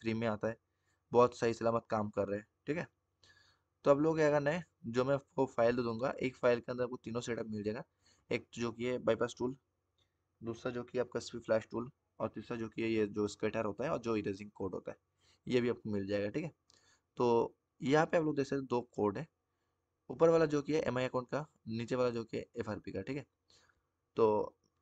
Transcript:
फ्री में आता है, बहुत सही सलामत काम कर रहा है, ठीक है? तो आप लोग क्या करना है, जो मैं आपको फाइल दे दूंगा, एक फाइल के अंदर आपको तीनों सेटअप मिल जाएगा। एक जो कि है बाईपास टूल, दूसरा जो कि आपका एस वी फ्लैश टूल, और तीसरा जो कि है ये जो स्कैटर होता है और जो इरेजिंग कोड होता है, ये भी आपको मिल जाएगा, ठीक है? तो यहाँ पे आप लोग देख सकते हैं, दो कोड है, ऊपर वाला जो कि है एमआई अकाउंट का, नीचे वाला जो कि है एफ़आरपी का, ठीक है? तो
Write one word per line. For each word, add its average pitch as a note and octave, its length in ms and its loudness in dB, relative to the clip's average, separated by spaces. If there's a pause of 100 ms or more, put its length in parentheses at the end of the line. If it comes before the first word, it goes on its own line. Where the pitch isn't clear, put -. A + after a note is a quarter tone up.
फ्री A2+ 140 -2
में A2+ 140 0
आता G#2+ 200 -2
है, A2+ 80 -4 (560)
बहुत A#2+ 260 6
सही A#2 160 2
सलामत A2+ 360 0
काम G#2+ 200 0
कर G2 180 -2
रहा G2+ 80 -2
है, G#2 100 -10 (200)
ठीक D3 100 -2
है? E3+ 120 -6 (960)
तो C#3+ 60 6
आप C#3 80 6
लोग D#3 180 2
क्या D#3 140 6
करना C#3+ 200 2
है, E3 140 -4 (220)
जो A#2+ 180 2
मैं C#3 100 2
आपको C3+ 320 0
फाइल A#2+ 300 2
दे B2+ 60 0
दूंगा, A#2 280 -2
एक - 260 -4
फाइल A#2+ 240 4
के B2+ 120 -10
अंदर B2 120 -2
आपको A#2+ 120 -6
तीनों A#2 240 -8
सेटअप A#2 260 -6
मिल G#2+ 160 -6
जाएगा। G#2+ 220 -4 (460)
एक A#2 240 -2
जो A#2 180 -4
कि A2+ 120 -8
है B2 140 -2
बाईपास A2+ 400 0
टूल, B2+ 180 -4 (840)
दूसरा A2+ 300 -8
जो A#2+ 120 -6
कि B2 140 -4
आपका A#2+ 200 -2
एस A2+ 160 -8
वी A#2+ 60 -10
फ्लैश A2 300 0
टूल, A#2 200 -6 (300)
और A2+ 80 -2
तीसरा A2 280 -8
जो A2+ 120 -6
कि A2+ 140 -6
है A2+ 80 0
ये A2 160 2
जो G#2 220 0
स्कैटर G#2+ 360 -2
होता G#2+ 200 -4
है D#3 60 -2
और D3+ 80 0
जो A2+ 180 -2
इरेजिंग G#2 340 -4
कोड F#2 240 -6
होता - 160 -8
है, - 60 -16 (520)
ये B2 120 4
भी A#2+ 80 2
आपको A2+ 220 -2
मिल G2+ 160 -2
जाएगा, G2+ 220 0
ठीक D3 160 -4
है? D3+ 80 -8 (640)
तो A#2 380 2 (280)
यहाँ D3+ 240 4
पे F3+ 100 0
आप E3+ 80 4
लोग D3+ 120 0
देख C3+ 100 0
सकते C#3 100 -2
हैं, C#3 100 -6
दो B2 140 0
कोड G#2 380 -2
है, D3+ 100 -10 (840)
ऊपर C#3+ 180 4
वाला E3 180 6
जो D3 160 0
कि C#3+ 120 -2
है D3+ 60 2
एमआई B2+ 240 -2
अकाउंट B2+ 240 -4
का, D3 180 -4 (220)
नीचे A2+ 260 -4
वाला B2 160 2
जो A#2 140 -4
कि - 120 -8
है A#2+ 100 -6 (100)
एफ़आरपी G#2 360 -8
का, F#2+ 100 -6
ठीक C3+ 140 -8
है? C3 100 -10 (920)
तो G#2+ 400 4 (260)